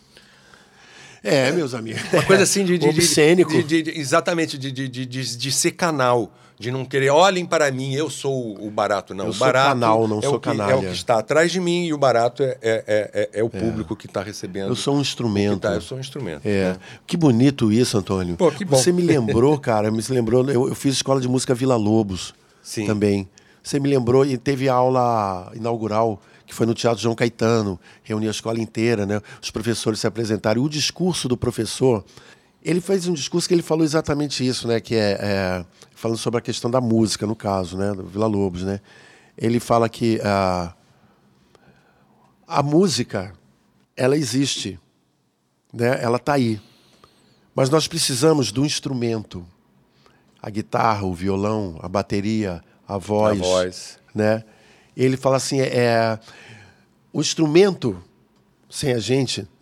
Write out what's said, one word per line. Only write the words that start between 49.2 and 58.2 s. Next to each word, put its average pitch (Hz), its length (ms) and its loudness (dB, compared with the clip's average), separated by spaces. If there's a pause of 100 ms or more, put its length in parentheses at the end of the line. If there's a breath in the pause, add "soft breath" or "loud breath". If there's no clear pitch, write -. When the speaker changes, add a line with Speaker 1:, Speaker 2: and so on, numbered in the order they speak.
Speaker 1:
A 110 80 -12
guitarra, 107 560 0
o 92 80 -2
violão, 98 680 -2
a 87 60 -10
bateria, 101 760 -2 (260 soft breath)
a 98 100 -6
voz, 104 420 0
Speaker 2:
A 90 40 -2
voz. 92 560 -2 (140)
Speaker 1:
né? 107 300 0 (520 soft breath)
Ele 131 200 2
fala 131 220 2
assim, 135 240 -2
é, 131 120 0
é, 113 460 2 (960 loud breath)
o 143 80 -2
instrumento 156 760 2 (720)